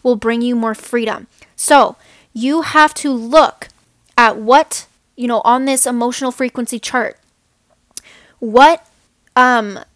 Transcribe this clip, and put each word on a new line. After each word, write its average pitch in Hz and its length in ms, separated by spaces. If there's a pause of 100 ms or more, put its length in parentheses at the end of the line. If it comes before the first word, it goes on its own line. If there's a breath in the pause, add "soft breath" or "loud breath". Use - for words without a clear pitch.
will 247 140
bring 233 260
you 247 120
more 226 200
freedom. 226 540 (260 soft breath)
So - 420 (380 soft breath)
you 277 280
have 311 320
to 285 160
look 247 580 (500)
at 226 180
what, 247 500 (280)
you 240 140
know, 233 160
on 254 200
this 262 220
emotional 247 460
frequency 240 460
chart, - 400 (1200 soft breath)
what, 254 480 (480)
um, 240 440 (180)